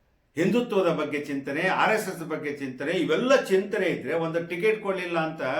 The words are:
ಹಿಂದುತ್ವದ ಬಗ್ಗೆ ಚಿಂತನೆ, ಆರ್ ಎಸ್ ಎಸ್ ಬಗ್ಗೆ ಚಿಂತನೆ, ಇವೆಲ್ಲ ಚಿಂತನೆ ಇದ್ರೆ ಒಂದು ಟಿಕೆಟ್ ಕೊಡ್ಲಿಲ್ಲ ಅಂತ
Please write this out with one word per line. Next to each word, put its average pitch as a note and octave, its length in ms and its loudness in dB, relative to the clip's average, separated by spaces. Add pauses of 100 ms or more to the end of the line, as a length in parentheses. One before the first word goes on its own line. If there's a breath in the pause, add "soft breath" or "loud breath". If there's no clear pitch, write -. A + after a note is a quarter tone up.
(360)
ಹಿಂದುತ್ವದ F#3+ 580 2
ಬಗ್ಗೆ D3 320 -2
ಚಿಂತನೆ, C#3 360 -4
ಆರ್ F3+ 320 2
ಎಸ್ G#3 160 -2
ಎಸ್ E3 140 -8
ಬಗ್ಗೆ D3 300 -6
ಚಿಂತನೆ, C#3 380 -6
ಇವೆಲ್ಲ F#3 440 4
ಚಿಂತನೆ F#3+ 500 2
ಇದ್ರೆ C3 280 -2
ಒಂದು E3 320 -2
ಟಿಕೆಟ್ F#3 380 0
ಕೊಡ್ಲಿಲ್ಲ F3+ 360 -2
ಅಂತ D#3+ 220 -4 (180)